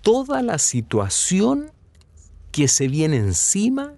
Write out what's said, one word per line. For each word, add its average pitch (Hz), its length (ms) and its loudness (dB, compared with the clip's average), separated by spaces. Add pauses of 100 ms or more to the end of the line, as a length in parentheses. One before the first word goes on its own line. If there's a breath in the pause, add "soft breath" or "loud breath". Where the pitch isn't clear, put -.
toda 262 420 2
la 226 160 -2
situación 185 1120 0 (800)
que 143 160 2
se 139 200 0
viene 151 280 0
encima 226 800 0